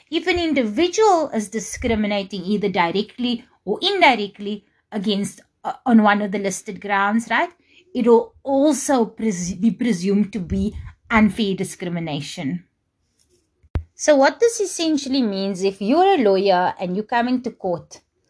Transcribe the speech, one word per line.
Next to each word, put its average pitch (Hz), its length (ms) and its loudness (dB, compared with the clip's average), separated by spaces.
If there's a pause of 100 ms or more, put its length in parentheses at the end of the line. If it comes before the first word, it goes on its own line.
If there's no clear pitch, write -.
If 320 160 -4
an 349 140 0
individual 330 880 2
is 214 200 -4
discriminating 208 920 -4
either 202 260 -2
directly 202 760 -2 (200)
or 208 180 -4
indirectly 214 800 0 (260)
against, 202 500 -4 (220)
uh, - 100 -6 (140)
on 226 160 6
one 208 180 4
of 208 100 -4
the 208 60 -4
listed 196 420 -6
grounds, 202 520 0
right, 311 180 0 (460)
it 233 100 0
will 233 380 4
also 269 640 2
pres-, 196 500 -4
be 190 160 0
presumed 202 600 0
to 220 80 -6
be 196 360 -4 (340)
unfair 214 460 2
discrimination. 170 1080 -6 (1300)
So 302 200 4
what 277 240 4
this 466 200 2
essentially 311 640 -2
means, 196 400 -4
if 196 180 -2
you're 302 320 4
a 285 100 2
lawyer 190 560 2
and 180 160 -4
you're 214 100 -4
coming 247 360 -2
to 254 80 -8
court - 520 -8 (280)